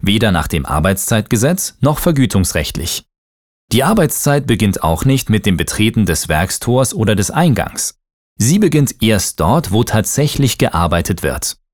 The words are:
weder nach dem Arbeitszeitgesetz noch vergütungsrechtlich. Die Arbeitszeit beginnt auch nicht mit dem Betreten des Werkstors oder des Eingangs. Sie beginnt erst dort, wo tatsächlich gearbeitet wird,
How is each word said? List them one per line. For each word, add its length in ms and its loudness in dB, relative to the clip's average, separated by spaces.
weder 320 2
nach 160 0
dem 160 -2
Arbeitszeitgesetz 1120 0
noch 200 0
vergütungsrechtlich. 1040 -2
Die 120 2
Arbeitszeit 600 0
beginnt 380 0
auch 200 0
nicht 280 0
mit 160 0
dem 100 2
Betreten 480 0
des 240 -2
Werkstors 640 0
oder 220 0
des 160 -2
Eingangs. 680 0
Sie 240 2
beginnt 420 2
erst 380 0
dort, 320 2
wo 120 2
tatsächlich 760 0
gearbeitet 640 0
wird, 340 -6